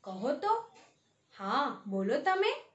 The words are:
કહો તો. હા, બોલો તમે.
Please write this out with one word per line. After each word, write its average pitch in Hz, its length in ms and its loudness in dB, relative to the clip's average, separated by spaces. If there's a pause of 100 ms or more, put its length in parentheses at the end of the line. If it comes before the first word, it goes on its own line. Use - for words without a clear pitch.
કહો 196 240 -2 (100)
તો. 403 100 2 (840)
હા, 226 440 0 (120)
બોલો 196 320 0
તમે. 381 260 4 (240)